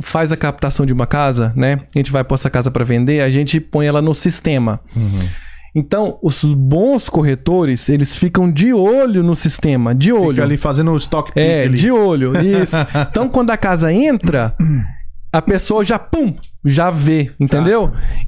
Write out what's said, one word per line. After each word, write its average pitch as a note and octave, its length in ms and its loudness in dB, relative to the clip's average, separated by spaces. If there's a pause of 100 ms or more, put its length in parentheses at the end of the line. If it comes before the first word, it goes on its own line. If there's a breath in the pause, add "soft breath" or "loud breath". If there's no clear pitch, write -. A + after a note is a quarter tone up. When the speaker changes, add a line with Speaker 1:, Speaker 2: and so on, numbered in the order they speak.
Speaker 1:
faz D#3+ 300 -2
a D#3+ 60 -2
captação C#3+ 480 -2
de C#3 80 0
uma B2+ 120 0
casa, B2 520 0
né? C3+ 240 0 (120)
A D3 60 0
gente C3+ 100 0
vai C#3 140 0
pôr C3+ 120 -2
essa C3+ 140 -2
casa B2+ 220 -2
pra A#2+ 140 0
vender, B2 360 2
a C3+ 80 2
gente C#3 300 0
põe D3+ 260 -2
ela D3 160 2
no D3+ 140 0
sistema. C3+ 640 -2 (160)
Speaker 2:
Uhum. G2 320 -2 (480 loud breath)
Speaker 1:
Então, F#3+ 480 -2
os D#3 220 -2
bons D3+ 640 2
corretores, D3+ 800 0
eles C#3+ 260 0
ficam F3+ 340 2
de F3 240 2
olho A3 480 2
no E3+ 140 2
sistema, C3 580 0
de C#3+ 200 2
Speaker 2:
Fica A3 80 2
Speaker 1:
olho. D3 220 0
Speaker 2:
ali C#3+ 120 0
fazendo D3+ 380 0
o - 40 2
stock - 360 -4
pick - 100 0
Speaker 1:
É, D#3+ 220 2
Speaker 2:
ali. C3 120 2
Speaker 1:
de G3 140 2
olho, F3 480 2
isso. F#3+ 360 2 (160)
Speaker 2:
<laughs> C#3+ 200 -2
Speaker 1:
Então, A#3+ 160 0
quando B3 220 0
a A3+ 80 0
casa E3+ 340 0
entra, E3 640 0 (760 loud breath)
a D#3+ 80 2
pessoa G#3 420 0
já, G3+ 160 0
pum, C#4 340 -2 (300)
já D#3 260 2
vê, D#3 480 0
entendeu? E3 520 2
Speaker 2:
Tá. - 80 -4 (300 loud breath)